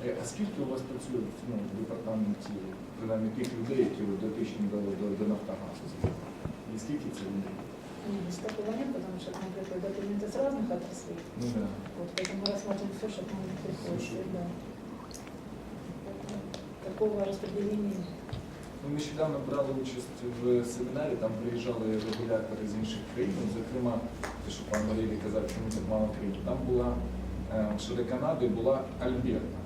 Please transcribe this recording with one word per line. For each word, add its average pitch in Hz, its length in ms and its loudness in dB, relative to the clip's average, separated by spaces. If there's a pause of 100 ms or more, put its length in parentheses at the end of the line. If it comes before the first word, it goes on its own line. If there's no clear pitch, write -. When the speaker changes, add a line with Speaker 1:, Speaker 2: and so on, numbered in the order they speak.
Speaker 1:
Е, 123 160 2
а - 100 -4
скільки 202 340 -2
у - 60 -2
вас 131 180 0
працює, 127 320 -2 (280)
ну, 117 60 0 (140)
в - 100 -4
департаменті, 107 720 0 (440)
принаймні, 110 400 2
тих 123 100 2 (100)
людей, 123 220 2 (100)
які - 120 -2 (100)
от 95 140 0
дотичні - 460 0
до, 104 60 0 (220)
до, 104 60 0 (140)
до 107 120 4
Нафтогазу? - 540 -2 (880)
І - 80 -
скільки 147 320 0
це 98 140 -6
людей? 98 240 0 (540)
Speaker 2:
Ну, 202 60 0 (140)
без 180 100 -2 (100)
такого 214 220 -2 (100)
нет, 269 180 0
потому 185 260 -4
что - 140 -6
там 190 180 -4
приходят 180 320 -4
документы 202 460 0
с - 100 -4
разных 226 220 4 (100)
отраслей. - 420 -4 (240)
Speaker 1:
Ну 123 60 2 (100)
да. 101 80 2 (320)
Speaker 2:
Вот, 175 180 -4
поэтому 196 280 -2
мы 208 120 2
рассматриваем 202 420 -2
всё, 220 160 -2
что 190 140 -4
к - 60 -8
нам 190 120 -4
Speaker 1:
Всё, 190 100 -4 (100)
Speaker 2:
приходит, 175 420 -2
Speaker 1:
что - 100 -4 (200)
Speaker 2:
да. 175 60 -2 (1600)
Поэтому 98 300 -6 (520)
такого 208 280 2 (160)
распределения 202 680 0
нет. 175 100 -2 (800)
Speaker 1:
Ми 147 60 0
нещодавно 151 440 2 (120)
брали 139 200 4 (120)
участь 123 360 -4 (240)
в 120 240 8
семінарі, 127 560 0
там 110 100 4 (100)
приїжджали 117 440 0
регулятори 110 840 2
з 101 120 0
інших 107 200 0 (140)
країн, 98 180 2 (260)
зокрема, 120 360 2 (520)
те, 104 60 -4
що - 180 -4
пан 107 200 4
Валерій 107 340 2
казав, 104 200 2 (100)
чому 113 160 -2
так 107 200 0
мало 107 280 4
країн. 98 180 -2 (100)
Там 123 120 2 (100)
була, 120 260 6 (600)
е, 107 260 4
щодо - 260 0
Канади 127 420 4
була 113 340 6 (180)
Альберта. 123 680 2